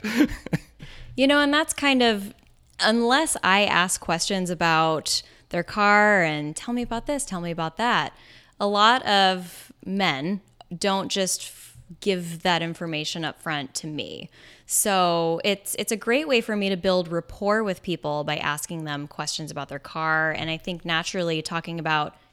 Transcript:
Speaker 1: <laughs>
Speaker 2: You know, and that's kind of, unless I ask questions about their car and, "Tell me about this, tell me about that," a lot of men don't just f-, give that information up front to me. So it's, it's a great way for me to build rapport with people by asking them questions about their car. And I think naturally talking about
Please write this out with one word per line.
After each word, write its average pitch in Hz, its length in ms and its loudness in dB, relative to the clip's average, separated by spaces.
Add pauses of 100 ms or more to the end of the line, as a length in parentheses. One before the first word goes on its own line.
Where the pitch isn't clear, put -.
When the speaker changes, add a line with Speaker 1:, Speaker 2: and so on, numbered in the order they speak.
Speaker 1:
<laughs> 226 260 2 (880)
Speaker 2:
You 262 120 4
know, 285 120 6
and 285 140 4
that's 311 220 0
kind 269 260 2
of, 214 320 0 (460)
unless 233 640 2
I 196 220 4
ask 180 360 0
questions 180 480 -2
about 160 720 0 (280)
their 175 140 -2
car 208 600 6
and, 151 320 -2
"Tell - 180 -8
me 240 80 -2
about 233 240 -6
this, 285 180 -2
tell 185 180 -6
me 170 100 -4
about 160 260 -4
that," 214 360 0 (460)
a 202 60 0
lot 214 400 4
of 185 680 2 (140)
men 185 560 -2 (340)
don't 196 340 0
just 190 340 -2
f-, - 340 -18 (220)
give 170 420 -4
that 170 220 2
information 165 600 -6
up - 160 -6
front 147 360 -6
to - 120 -8
me. 120 420 -10 (360)
So 170 800 2
it's, 202 340 -2
it's - 140 -4
a 226 40 0
great 262 320 0
way 247 140 4
for 220 140 -4
me 196 140 0
to 190 80 0
build 180 320 2
rapport 202 540 -2
with 190 200 -4
people 151 400 -4
by 151 140 -2
asking 156 480 -4
them 147 220 -6
questions 151 440 -8
about 139 180 -10
their 139 80 -10
car. 160 540 0
And 156 180 -4
I 160 80 -4
think 170 260 -8
naturally 170 600 -2
talking 170 360 -6
about 151 360 -2 (180)